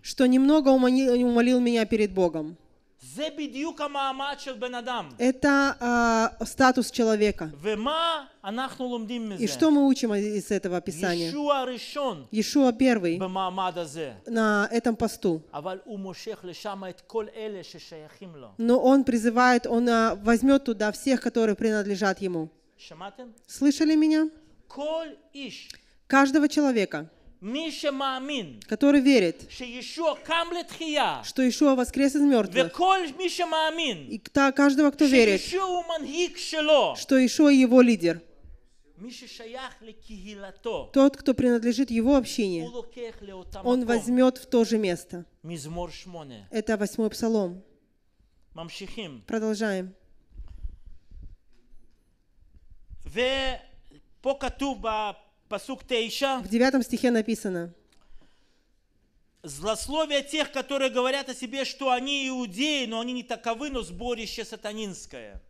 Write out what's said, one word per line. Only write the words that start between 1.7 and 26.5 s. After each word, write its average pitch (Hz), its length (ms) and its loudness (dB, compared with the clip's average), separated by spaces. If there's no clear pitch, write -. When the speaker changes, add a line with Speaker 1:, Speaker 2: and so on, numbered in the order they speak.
Speaker 1:
перед 208 260 0
Богом. 170 420 0
Speaker 2:
זה 294 140 -6
בדיוק 294 420 -8
המעמד 277 580 -6
של 269 140 -12
בן 247 220 -8
אדם. 233 340 -8
Speaker 1:
Это, 277 640 2
а, 233 640 0
статус 254 460 2
человека. 208 580 0
Speaker 2:
ומה 285 600 -2
אנחנו 247 460 -8
לומדים 226 420 -8
Speaker 1:
И - 20 -8
Speaker 2:
מזה? 214 140 -2
Speaker 1:
что 311 220 2
мы 285 180 6
учим 240 260 2
из 208 360 -4
этого 180 300 -2
писания? 170 480 -2
Speaker 2:
ישוע 294 280 0
הראשון 254 760 -6
Speaker 1:
Иешуа 247 400 2
первый 220 460 0
Speaker 2:
במעמד 185 600 -4
הזה. 151 340 -10
Speaker 1:
на 214 440 2
этом 233 260 0
посту. 180 440 -2
Speaker 2:
אבל 185 300 -8
הוא 208 140 -12
מושך 190 460 -12
לשם 196 460 -10
את - 160 -18
כל 220 200 -6
אלה 208 280 -10
ששייכים 165 720 -20
לו. 123 120 -18
Speaker 1:
Но 233 240 4
он 269 220 6
призывает, 240 640 4
он, 240 220 0
а, 226 340 2
возьмёт 262 420 4
туда 214 280 -2
всех, 262 300 0
которые 226 320 2
принадлежат 202 680 0
ему. 170 280 -4
Speaker 2:
שמעתם? 202 520 -18
Speaker 1:
Слышали 302 480 2
меня? 311 320 4
Speaker 2:
כל 320 380 -6
איש, 277 340 -14
Speaker 1:
Каждого 277 400 4
человека, 226 580 0